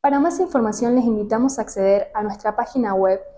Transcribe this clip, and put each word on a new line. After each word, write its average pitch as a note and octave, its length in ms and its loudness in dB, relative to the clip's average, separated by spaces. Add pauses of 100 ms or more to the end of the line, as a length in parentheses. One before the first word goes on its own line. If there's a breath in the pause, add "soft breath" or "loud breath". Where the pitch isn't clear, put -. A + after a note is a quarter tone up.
Para C#4+ 200 2
más E4 180 0
información A#3+ 560 0
les B3+ 100 4
invitamos A3+ 540 0
a A3 40 -4
acceder G3 520 0
a G#3+ 80 -4
nuestra G#3 320 -4
página A3+ 400 -2
web F#3+ 260 2 (180)